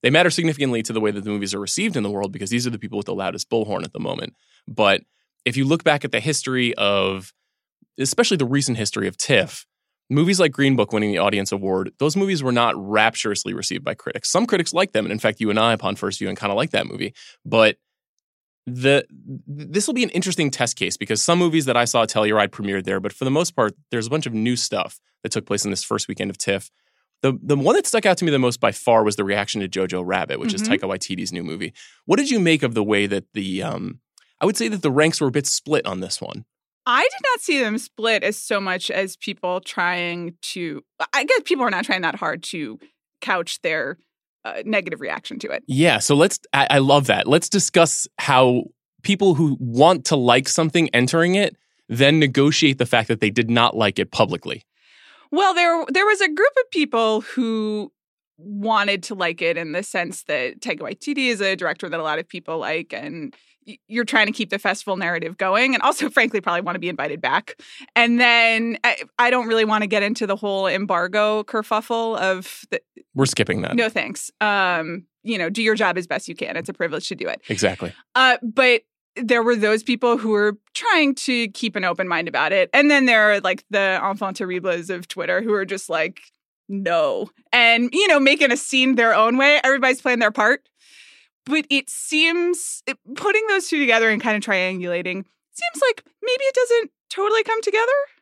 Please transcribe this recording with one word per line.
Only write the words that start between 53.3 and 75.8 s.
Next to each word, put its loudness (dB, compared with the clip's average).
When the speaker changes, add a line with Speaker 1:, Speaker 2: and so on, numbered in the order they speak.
Speaker 1:
did 0
not 2
like 0
it -2
publicly. -2
Speaker 2:
Well, 2
there, 2
there 2
was 2
a 2
group 2
of -2
people 0
who -4
wanted -2
to -10
like -4
it 0
in -8
the -4
sense -6
that -4
Taika -6
Waititi -4
is -2
a 0
director -6
that -6
a -6
lot -2
of -10
people -10
like, -6
and -10
y-, -20
you're -4
trying 4
to -4
keep -6
the -4
festival -2
narrative -4
going, 0
and 0
also, 0
<laughs> -8
frankly, 0
probably -2
wanna -6
be -6
invited -8
back. -4
And 4
then 4
I, 2
I 4
don't 2
really 2
wanna 0
get 0
into -4
the 0
whole -2
embargo 0
kerfuffle -4
of -4
the -4
Speaker 1:
We're 4
skipping -2
that. -4
Speaker 2:
No, 0
thanks. -6
Um, -2
you -4
know, -4
do -4
your 2
job 0